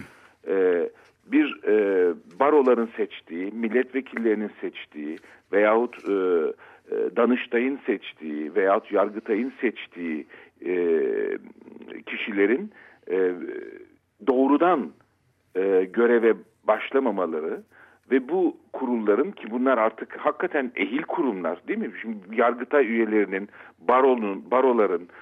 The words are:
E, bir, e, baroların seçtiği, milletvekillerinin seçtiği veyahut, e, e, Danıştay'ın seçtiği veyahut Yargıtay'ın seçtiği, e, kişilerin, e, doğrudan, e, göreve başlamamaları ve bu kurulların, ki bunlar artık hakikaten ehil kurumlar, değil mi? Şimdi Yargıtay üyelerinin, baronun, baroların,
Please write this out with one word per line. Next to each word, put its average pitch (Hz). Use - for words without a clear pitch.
E, 90
bir, 131
e, 98
baroların 127
seçtiği, 95
milletvekillerinin 113
seçtiği 78
veyahut, 110
e, 101
e, 92
Danıştay'ın 120
seçtiği 78
veyahut 98
Yargıtay'ın 107
seçtiği, 85
e, 90
kişilerin, 113
e, 92
doğrudan, 139
e, 95
göreve 117
başlamamaları 101
ve 127
bu 175
kurulların, 120
ki 120
bunlar 123
artık 113
hakikaten 147
ehil 101
kurumlar, 92
değil 196
mi? 180
Şimdi 113
Yargıtay 123
üyelerinin, 107
baronun, 113
baroların, 110